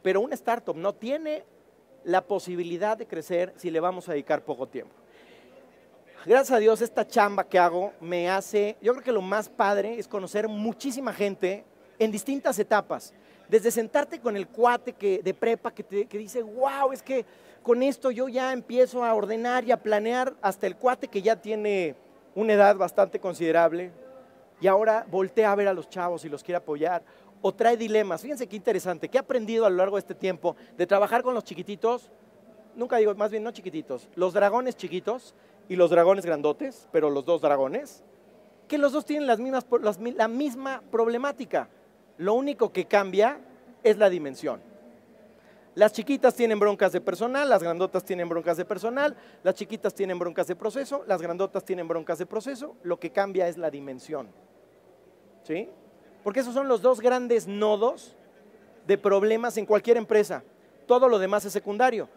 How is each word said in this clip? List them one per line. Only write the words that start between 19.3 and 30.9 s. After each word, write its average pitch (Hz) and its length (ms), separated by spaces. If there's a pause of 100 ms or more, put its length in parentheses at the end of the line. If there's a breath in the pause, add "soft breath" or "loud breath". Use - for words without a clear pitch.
y 240 60
a 226 60
planear", 220 640
hasta 196 240
el 185 120
cuate 254 300
que 202 140
ya 214 140
tiene 208 600 (380)
una 214 200
edad 202 220
bastante 185 440
considerable 170 720 (680)
y 156 60
ahora 214 460
voltea 190 400
a 202 40
ver 202 120
a 196 60
los 165 160
chavos 175 360
y 156 40
los 143 140
quiere 175 140
apoyar 165 460 (400 soft breath)
o 190 100
trae 233 240
dilemas. 214 460
Fíjense 254 240
qué 208 80
interesante, 185 540
¿qué 247 80
he 269 40
aprendido 226 460
a - 20
lo 185 60
largo 196 220
de - 20
este 185 160
tiempo 175 400 (200 loud breath)
de 175 120
trabajar 202 340